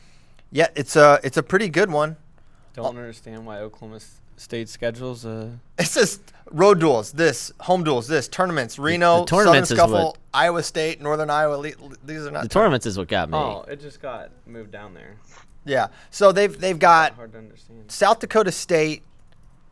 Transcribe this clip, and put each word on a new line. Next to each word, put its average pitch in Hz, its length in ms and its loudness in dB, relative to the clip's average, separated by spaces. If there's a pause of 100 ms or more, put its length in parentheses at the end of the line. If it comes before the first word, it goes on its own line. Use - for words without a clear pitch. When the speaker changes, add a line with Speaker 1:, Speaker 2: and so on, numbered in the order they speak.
(520)
Speaker 1:
yeah, 156 240 2
it's 147 200 -6
a, 147 280 8
it's 135 140 -6
a 151 60 0
pretty 196 240 -2
good 170 240 0
one. 151 240 -2 (600)
Speaker 2:
Don't 120 200 -8
understand 113 500 -18
why 104 140 -14
Oklahoma 110 380 -16
S-, - 240 -20 (160)
State 113 320 -10
schedules, 117 560 -10
uh 110 240 -12 (300)
Speaker 1:
It's 170 160 -2
just - 260 0 (300)
road 185 280 6
duels, 127 320 2
this, 147 480 -2
home 180 240 0
duels, 123 240 -2
this, 147 200 -2
tournaments, 160 480 -4
Speaker 3:
The, 143 80 -10
Speaker 1:
Reno, 170 380 4
Speaker 3:
the 175 40 -4
tournaments 170 440 4
Speaker 1:
Southern 120 160 4
Speaker 3:
is 110 60 0
Speaker 1:
Scuffle, 104 180 2
Speaker 3:
what - 80 -12 (160)
Speaker 1:
Iowa 165 300 0
State, 160 380 -6
Northern 151 300 -4
Iowa. 151 240 0
Le-, 143 240 -10
le-, 135 160 -20 (100)
these 156 200 -12
are 143 60 -12
not 147 120 -8
Speaker 3:
The 113 40 -8
Speaker 1:
tournaments. - 60 -10
Speaker 3:
tournaments 185 320 2
is 98 120 -6
what 92 100 -6
got 90 220 -2
me. 151 80 -4
Speaker 2:
Oh, 117 300 -6
it 143 140 -14
just 143 200 -20
got 117 280 -14 (160)
moved 113 260 -20
down 101 220 -20
there. 80 240 -20 (480)
Speaker 1:
Yeah, 123 220 0 (220)
so 196 220 4
they've, 185 260 0
they've 170 220 -4
got 160 360 6
Speaker 2:
Hard 117 180 -20
to 113 40 -20
understand. 110 540 -20
Speaker 1:
South 208 280 2
Dakota 214 320 0
State 156 520 -2 (680)